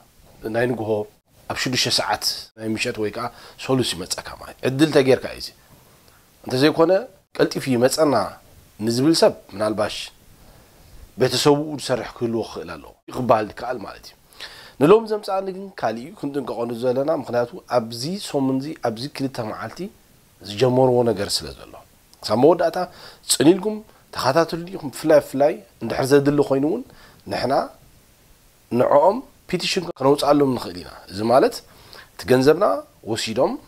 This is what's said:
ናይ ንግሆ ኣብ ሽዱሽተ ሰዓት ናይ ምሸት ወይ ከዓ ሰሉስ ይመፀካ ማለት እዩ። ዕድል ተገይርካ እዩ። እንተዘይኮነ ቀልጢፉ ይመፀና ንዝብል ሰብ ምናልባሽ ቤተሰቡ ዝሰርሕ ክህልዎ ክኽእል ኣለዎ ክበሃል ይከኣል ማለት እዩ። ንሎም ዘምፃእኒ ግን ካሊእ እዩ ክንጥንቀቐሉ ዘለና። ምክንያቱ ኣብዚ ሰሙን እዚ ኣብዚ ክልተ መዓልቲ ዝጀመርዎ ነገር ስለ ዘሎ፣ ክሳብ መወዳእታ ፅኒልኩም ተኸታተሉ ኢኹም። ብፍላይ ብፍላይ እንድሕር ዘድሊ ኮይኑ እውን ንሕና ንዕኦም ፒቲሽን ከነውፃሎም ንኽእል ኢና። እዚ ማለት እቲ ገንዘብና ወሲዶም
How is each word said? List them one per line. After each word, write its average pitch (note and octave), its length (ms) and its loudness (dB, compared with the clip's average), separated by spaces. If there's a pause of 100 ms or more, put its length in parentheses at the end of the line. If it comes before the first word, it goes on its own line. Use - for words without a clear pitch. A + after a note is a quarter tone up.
(420)
ናይ A2+ 240 -2
ንግሆ A2 240 -2 (580)
ኣብ - 100 -8
ሽዱሽተ - 340 -2
ሰዓት - 320 -2 (280)
ናይ A2 160 -10
ምሸት A2 300 -4
ወይ G#2+ 120 -2
ከዓ A2 160 -8 (320)
ሰሉስ C3 320 0
ይመፀካ - 460 -8
ማለት - 200 -18
እዩ። - 80 -10
ዕድል C3+ 280 2
ተገይርካ C3 380 4
እዩ። - 160 -14 (1000)
እንተዘይኮነ D#3 480 4 (420)
ቀልጢፉ D#3+ 360 0
ይመፀና C3+ 440 4 (680)
ንዝብል B2 340 2
ሰብ F#3+ 200 4 (140)
ምናልባሽ G#2 480 -2 (1200)
ቤተሰቡ B2+ 420 2 (140)
ዝሰርሕ B2+ 380 -6
ክህልዎ A2+ 320 -4
ክኽእል E2+ 280 -10
ኣለዎ D#2 220 -16 (160)
ክበሃል A#2+ 380 0
ይከኣል A#2+ 320 -8
ማለት - 260 -16
እዩ። - 100 -20 (600)
ንሎም G3+ 300 6
ዘምፃእኒ G#3 420 -4
ግን F#3+ 220 -10
ካሊእ A#2 320 -6
እዩ E3+ 120 -16
ክንጥንቀቐሉ B2 600 -6
ዘለና። B2+ 420 -2
ምክንያቱ A#2+ 340 -4 (200)
ኣብዚ A#2 320 -4 (180)
ሰሙን C3+ 360 -2
እዚ C3+ 100 -6 (160)
ኣብዚ A#2 260 -4
ክልተ C3+ 360 -8
መዓልቲ F#2+ 340 -10 (640)
ዝጀመርዎ B2 600 2
ነገር G2+ 280 0
ስለ - 220 -6
ዘሎ፣ - 200 -20 (460)
ክሳብ G#2+ 200 -2
መወዳእታ E3 400 4 (500)
ፅኒልኩም G#3+ 480 4 (360)
ተኸታተሉ D#3+ 540 0
ኢኹም። F3+ 240 -10
ብፍላይ D#3 280 4
ብፍላይ C#3+ 340 0 (240)
እንድሕር A#2 300 -4
ዘድሊ C#3+ 360 4
ኮይኑ C3+ 220 0
እውን G3+ 180 -2 (440)
ንሕና A#2+ 280 -2 (1160)
ንዕኦም C#3+ 440 4 (280)
ፒቲሽን F3+ 420 -4
ከነውፃሎም C#3+ 640 2
ንኽእል G2+ 240 -6
ኢና። E2+ 140 -16 (140)
እዚ F#2 180 -14
ማለት B2 320 4 (540)
እቲ - 160 -20
ገንዘብና D3 420 4 (340)
ወሲዶም A#2 520 -2 (160)